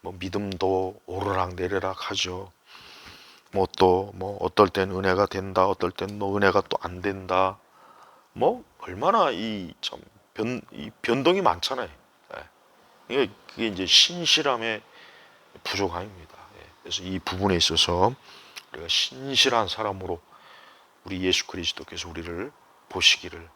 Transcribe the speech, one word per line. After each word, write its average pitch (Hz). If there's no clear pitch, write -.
뭐 92
믿음도 95
오르락내리락 92
하죠. 95
뭐 95
또 95
뭐 95
어떨 92
땐 95
은혜가 95
된다, 95
어떨 92
땐 101
뭐 101
은혜가 98
또 -
안 90
된다. 95
뭐 196
얼마나 156
이 101
참 -
변-, 113
이 -
변동이 143
많잖아요. 117
예. -
이게, 120
그게 113
이제 92
신실함의 135
부족함입니다. 92
그래서 87
이 95
부분에 92
있어서 90
우리가 82
신실한 131
사람으로 95
우리 92
예수 92
그리스도께서 85
우리를 85
보시기를 85